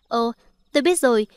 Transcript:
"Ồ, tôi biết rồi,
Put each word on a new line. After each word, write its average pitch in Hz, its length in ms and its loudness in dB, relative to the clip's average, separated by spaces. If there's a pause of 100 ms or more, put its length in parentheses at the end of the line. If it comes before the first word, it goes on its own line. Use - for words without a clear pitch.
"Ồ, 233 240 -4 (400)
tôi 285 100 0
biết 349 160 0
rồi, 226 280 0 (100)